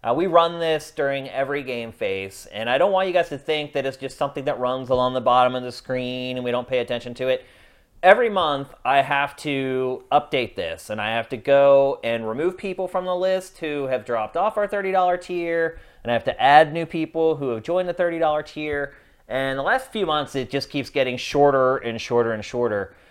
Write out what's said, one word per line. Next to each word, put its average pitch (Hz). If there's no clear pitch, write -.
Uh, 120
we 180
run 170
this 160
during 139
every 135
Game 120
Face, 98
and 113
I 131
don't 196
want 190
you 180
guys 170
to 139
think 151
that 139
it's 131
just -
something 139
that 131
runs 127
along 127
the 127
bottom 127
of 127
the 123
screen 127
and 123
we 123
don't 120
pay 127
attention 120
to 131
it. 127
Every 214
month, 147
I 135
have 143
to 131
update 135
this, 82
and 107
I 107
have 113
to 131
go 139
and 113
remove 151
people 185
from 185
the 185
list 185
who 147
have 127
dropped 110
off 208
our 208
thirty 196
dollar 180
tier, 170
and 117
I 120
have 113
to -
add 147
new 165
people 160
who 139
have 110
joined 180
the 175
thirty 175
dollar 156
tier. 147
And 135
the 135
last 247
few 202
months, 151
it 127
just 139
keeps 139
getting 127
shorter 135
and 113
shorter 120
and 107
shorter. 107